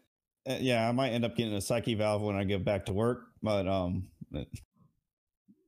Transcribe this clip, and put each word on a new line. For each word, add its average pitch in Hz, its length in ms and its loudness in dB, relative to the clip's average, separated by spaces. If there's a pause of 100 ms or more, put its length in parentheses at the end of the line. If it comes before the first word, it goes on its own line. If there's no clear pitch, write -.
(480)
Uh, 127 120 -2
yeah, 120 280 2
I 120 40 2
might 127 180 2
end 117 160 0
up 110 100 -2
getting 110 200 0
a 98 60 -2
psyche 117 340 0
valve 104 260 2
when 104 140 0
I 98 80 0
get 98 200 0
back 101 220 0
to 101 80 -4
work, 117 360 0 (120)
but, 101 260 0
um, 95 420 0 (220)
we'll - 140 -6 (1200)